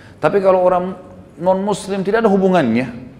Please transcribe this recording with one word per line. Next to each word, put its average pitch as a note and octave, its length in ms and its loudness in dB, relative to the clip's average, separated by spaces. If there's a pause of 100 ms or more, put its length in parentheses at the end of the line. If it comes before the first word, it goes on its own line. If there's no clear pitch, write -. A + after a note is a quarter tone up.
(160)
Tapi G3+ 240 0
kalau F#3 240 2
orang F3+ 320 0 (400)
non-muslim F#3+ 640 -2
tidak G#3+ 240 0
ada G3+ 80 4
hubungannya, D#3+ 560 2 (320)